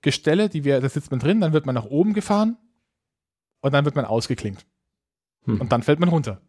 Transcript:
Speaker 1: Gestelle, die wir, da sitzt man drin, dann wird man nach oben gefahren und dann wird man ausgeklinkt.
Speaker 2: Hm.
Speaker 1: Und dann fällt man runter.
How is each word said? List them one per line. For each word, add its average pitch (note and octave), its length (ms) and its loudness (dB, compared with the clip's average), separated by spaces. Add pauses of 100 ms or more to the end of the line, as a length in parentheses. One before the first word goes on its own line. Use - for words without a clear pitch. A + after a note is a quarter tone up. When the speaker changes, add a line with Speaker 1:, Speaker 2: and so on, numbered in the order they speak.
Speaker 1:
Gestelle, E3+ 480 0
die D3+ 160 -4
wir, C#3 160 2
da C3+ 80 -2
sitzt - 220 -6
man C3 100 -2
drin, F3+ 220 2
dann D#3+ 100 0
wird D3+ 140 0
man C3 80 -4
nach A2+ 100 -2
oben D#3+ 300 0
gefahren G#3+ 420 0 (1040)
und C#3 120 0
dann C#3+ 120 4
wird D3 100 -2
man C#3 120 -2
ausgeklinkt. G#2+ 600 -4 (760)
Speaker 2:
Hm. A2 160 -2
Speaker 1:
Und B2 120 -4
dann A#2+ 100 2
fällt D3+ 180 2
man F3+ 80 4
runter. C3+ 400 -2